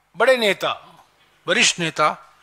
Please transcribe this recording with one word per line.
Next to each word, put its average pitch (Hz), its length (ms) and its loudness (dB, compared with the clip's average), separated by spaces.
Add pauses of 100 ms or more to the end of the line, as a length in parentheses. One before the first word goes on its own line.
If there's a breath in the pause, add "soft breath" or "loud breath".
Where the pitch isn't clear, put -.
(160)
बड़े 247 200 4
नेता, 185 680 -4 (420)
वरिष्ठ 196 320 0
नेता 160 640 -4